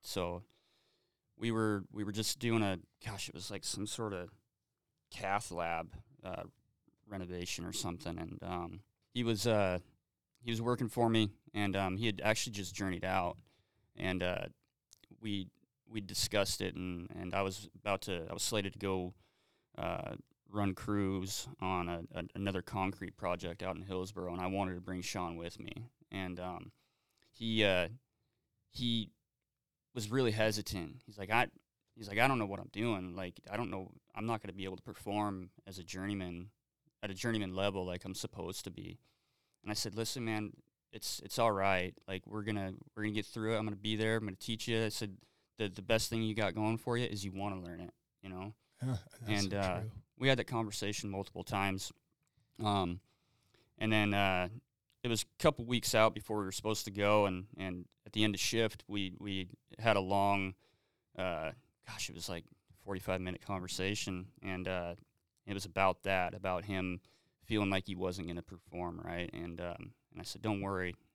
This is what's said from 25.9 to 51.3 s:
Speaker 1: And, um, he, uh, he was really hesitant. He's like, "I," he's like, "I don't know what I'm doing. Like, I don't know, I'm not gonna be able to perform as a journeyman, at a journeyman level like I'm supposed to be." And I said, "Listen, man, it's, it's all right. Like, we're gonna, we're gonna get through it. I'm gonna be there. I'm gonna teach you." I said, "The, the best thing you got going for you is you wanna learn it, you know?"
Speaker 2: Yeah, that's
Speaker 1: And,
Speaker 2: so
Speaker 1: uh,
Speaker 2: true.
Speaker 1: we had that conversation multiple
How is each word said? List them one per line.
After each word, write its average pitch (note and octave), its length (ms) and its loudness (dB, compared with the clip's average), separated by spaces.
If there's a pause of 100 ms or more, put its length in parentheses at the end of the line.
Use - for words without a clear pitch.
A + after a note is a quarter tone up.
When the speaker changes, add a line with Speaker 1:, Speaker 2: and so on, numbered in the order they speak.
Speaker 1:
And, F#2 300 -6
um, F2+ 320 -8 (580)
he, A2+ 340 4
uh, F2+ 240 6 (840)
he A#2 400 0 (840)
was G#2+ 160 -6
really B2 220 4
hesitant. G#2 640 2 (100)
He's G#2 120 -18
like, G2 120 -6
"I," A#2 160 6 (480)
he's A2 140 -12
like, G2+ 100 0
"I A#2+ 80 8
don't C3+ 140 6
know G#2+ 60 0
what G2 120 -4
I'm F2+ 140 -10
doing. F#2+ 420 -2
Like, F2+ 260 -8 (100)
I G2+ 60 -2
don't A2 140 -2
know, F#2+ 220 -6 (220)
I'm G#2 120 -4
not A2+ 160 -2
gonna G2+ 100 -10
be F#2+ 120 -6
able F#2+ 120 -4
to F#2+ 60 -14
perform G2+ 680 -2 (160)
as F#2+ 120 -12
a F2+ 60 -10
journeyman, F#2 640 -4 (520)
at G#2 80 -4
a F#2+ 40 -4
journeyman G#2 400 0
level F#2+ 320 2
like F2+ 180 -6
I'm F#2 100 -6
supposed - 500 -8
to F#2+ 80 -8
be." F2+ 260 -12 (640)
And G2 80 -6
I G#2+ 40 0
said, G#2+ 200 -4
"Listen, A2+ 300 -2
man, G#2+ 280 -2 (400)
it's, - 320 -8
it's - 140 -6
all A2+ 140 8
right. F#2+ 420 4 (140)
Like, F#2 180 -4
we're G#2 160 -6
gonna, G2+ 300 -2 (240)
we're G#2+ 80 -4
gonna G#2+ 100 0
get G#2 120 0
through A2+ 280 0
it. A2 40 4
I'm G#2+ 60 0
gonna G#2 120 -2
be G#2+ 180 -2
there. A2 220 4
I'm A2 80 0
gonna F#2 120 -6
teach - 300 -4
you." A2+ 180 4
I A2 40 2
said, G2+ 280 -4 (420)
"The, G#2+ 100 2
the F#2+ 140 -6
best A2 280 4
thing A2+ 120 2
you A2 120 2
got G2+ 220 2
going A2 220 2
for A#2 180 0
you A#2+ 100 0
is G2+ 180 -4
you G2 80 -4
wanna F#2+ 280 -4
learn F2 200 -10
it, F2 120 -10 (300)
you G2 80 -10
know?" F#2 220 -8 (300)
Speaker 2:
Yeah, B2+ 140 0 (240)
that's G#2+ 240 2
Speaker 1:
And, F#2+ 80 0
Speaker 2:
so G2+ 60 0
Speaker 1:
uh, F#2+ 220 2
Speaker 2:
true. A2 100 -4 (280)
Speaker 1:
we B2+ 80 2
had C3+ 140 6
that - 80 -2
conversation G#2 600 -2
multiple G2 360 -4